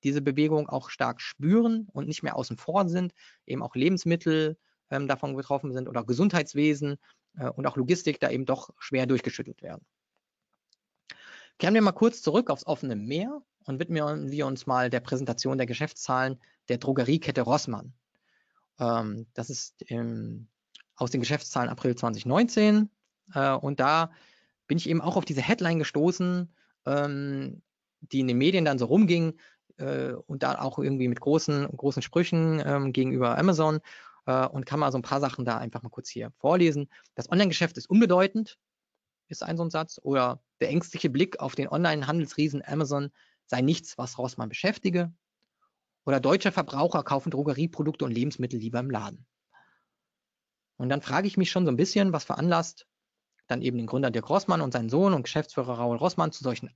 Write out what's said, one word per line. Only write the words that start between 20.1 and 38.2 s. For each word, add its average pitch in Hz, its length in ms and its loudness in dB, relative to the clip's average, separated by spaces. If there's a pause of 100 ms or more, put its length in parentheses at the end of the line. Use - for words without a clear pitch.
aus 123 140 -2
den 131 100 0
Geschäftszahlen 123 500 -2
April 123 260 -2
zwanzig 110 280 -4
neunzehn, 214 640 4 (440)
äh, 139 200 2
und 139 280 -2
da 160 320 4 (560)
bin 139 100 2
ich 165 100 -4
eben 165 120 2
auch 175 160 -2
auf 170 80 0
diese 135 180 -2
Headline 170 380 0
gestoßen, 180 760 0 (320)
ähm, 139 760 -4 (380)
die 135 200 -2
in 131 80 2
den 120 100 2
Medien 165 260 4
dann 139 140 2
so 127 60 -2
rumging, 170 500 4 (440)
äh, 135 340 -4
und 135 320 -8
da 135 160 -2
auch - 180 -4
irgendwie 135 300 0
mit 120 120 -2
großen, 143 460 2
großen 139 360 -2
Sprüchen, 160 640 2
ähm, 139 280 0
gegenüber 127 440 2
Amazon, 156 440 4 (460)
äh, 131 200 2
und 135 200 -6
kann 143 120 -2
mal 143 140 2
so 135 60 0
ein 120 40 -2
paar 139 180 -2
Sachen 135 240 -2
da 120 140 0
einfach 117 240 -8
mal 117 60 -10
kurz - 200 -14
hier 113 300 -8
vorlesen. 151 500 4 (280)
"Das - 120 -6
Online-Geschäft 175 480 2
ist - 140 -10
unbedeutend", 196 680 4 (720)